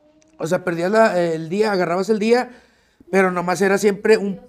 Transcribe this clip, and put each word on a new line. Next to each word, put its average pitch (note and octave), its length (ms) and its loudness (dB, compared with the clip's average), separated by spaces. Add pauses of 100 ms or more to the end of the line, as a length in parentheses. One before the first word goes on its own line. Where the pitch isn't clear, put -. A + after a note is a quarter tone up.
(380)
o E3+ 100 -8
sea, F3+ 160 -2
perdías E3+ 280 -2
la, G#3+ 280 2
el E3 300 -2
día, G#3 220 -2
agarrabas F3+ 380 -2
el A3 100 0
día, A#3+ 300 0 (600)
pero F#3+ 200 2
nomás F3 300 -2
era G3 160 2
siempre G#3 400 2
un, G3 320 -6